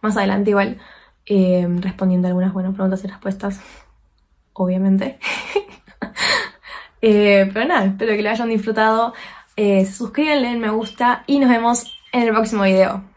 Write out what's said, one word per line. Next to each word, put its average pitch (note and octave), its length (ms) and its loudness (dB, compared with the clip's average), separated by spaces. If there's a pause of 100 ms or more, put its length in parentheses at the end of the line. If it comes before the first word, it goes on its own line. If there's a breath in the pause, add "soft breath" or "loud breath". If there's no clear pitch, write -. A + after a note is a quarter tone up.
más G#3+ 160 -2
adelante G3+ 340 0
igual, G3+ 260 0 (480 loud breath)
em, F3+ 560 2
respondiendo F#3 460 -2
algunas, F3+ 260 0
bueno, F#3 200 -4
preguntas F#3+ 320 -4
y - 20 -10
respuestas, G3 540 -8 (920 loud breath)
obviamente. F#3+ 720 0
<laughs> - 60 -4 (1700 loud breath)
Eh, G3+ 520 4
pero A3 120 -2
nada, C#4 200 0
espero G#3 280 -2
que G#3 80 -2
lo G#3 80 -2
hayan A3+ 200 -4
disfrutado. A3 640 0 (420 loud breath)
Eh, G3 300 2
se F#3+ 80 -8
suscriban, C#4+ 480 -2
le A#3+ 80 -2
den A#3+ 100 -4
me A3 100 -2
gusta A3+ 580 -2
y C#4 120 2
nos C4 100 4
vemos A#3+ 500 0 (120)
en B3 120 0
el A3+ 100 2
próximo G#3+ 300 0
video. F#3+ 400 2 (140)